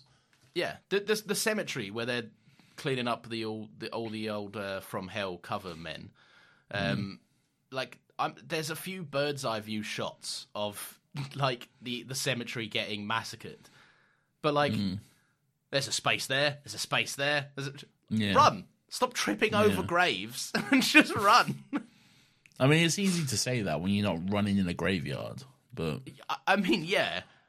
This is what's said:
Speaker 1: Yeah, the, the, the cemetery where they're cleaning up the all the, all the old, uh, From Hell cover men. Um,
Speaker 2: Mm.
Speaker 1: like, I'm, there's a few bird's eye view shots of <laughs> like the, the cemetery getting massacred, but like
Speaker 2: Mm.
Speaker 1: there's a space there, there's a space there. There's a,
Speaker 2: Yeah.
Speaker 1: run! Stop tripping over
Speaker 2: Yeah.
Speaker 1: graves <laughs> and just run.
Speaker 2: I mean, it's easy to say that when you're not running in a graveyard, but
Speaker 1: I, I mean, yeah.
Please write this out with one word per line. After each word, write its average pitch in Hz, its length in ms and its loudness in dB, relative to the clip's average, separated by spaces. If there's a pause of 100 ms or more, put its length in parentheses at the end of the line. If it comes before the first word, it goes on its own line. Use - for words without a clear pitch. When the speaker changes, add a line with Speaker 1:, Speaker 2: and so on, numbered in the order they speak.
(560)
Speaker 1:
Yeah, 165 220 -4 (120)
the, 196 100 4
the, 214 280 0
the 196 80 0
cemetery 143 560 -2
where 117 140 -4
they're 120 200 -2 (500)
cleaning 127 320 -2
up 117 220 -2
the 113 160 -2
all 110 320 -6
the, 110 140 -6
all 113 180 -4
the 107 200 -4
old, 104 280 -6
uh, 98 220 -4
From 95 280 -8
Hell 95 300 -4
cover 95 380 -8
men. 82 340 -12 (640)
Um, 98 480 -2 (520)
Speaker 2:
Mm. 131 40 -10
Speaker 1:
like, 127 240 -8 (180)
I'm, 151 160 0 (140)
there's 156 240 -2
a 160 40 -6
few 185 280 -8
bird's 139 420 -2
eye 113 140 -2
view 107 240 -4
shots - 720 -8
of 104 440 -6 (160)
<laughs> 139 200 -8
like 135 320 -2 (140)
the, 123 220 -6
the 127 120 -10
cemetery 120 520 -4
getting 104 380 -2
massacred, 113 640 -6 (720)
but 147 140 2
like 147 180 4
Speaker 2:
Mm. 98 260 -2 (720)
Speaker 1:
there's 139 160 0
a 139 40 -8
space - 340 0
there, 139 380 0
there's - 100 -12
a - 60 -8
space - 360 -2
there. 139 400 0
There's 139 120 -6
a, 135 60 -10 (360)
Speaker 2:
Yeah. 107 240 0
Speaker 1:
run! 208 320 6 (240)
Stop - 240 -2
tripping - 420 2
over 208 260 4
Speaker 2:
Yeah. 175 60 -2
Speaker 1:
graves 127 640 0 (100)
<laughs> - 100 -2
and 262 100 8
just 302 340 6
run. 208 480 6 (960)
Speaker 2:
I 131 80 6
mean, 160 180 6
it's 156 140 2
easy 175 260 2
to 107 120 -2
say 127 260 0
that 78 180 0
when 95 100 2
you're 101 200 4
not 85 200 -2
running 101 260 2
in 95 100 4
a 87 60 0
graveyard, 71 680 -2 (300)
but 80 280 -2 (260)
Speaker 1:
I, - 100 -4 (100)
I 196 80 6
mean, 190 300 2
yeah. 120 360 0 (280)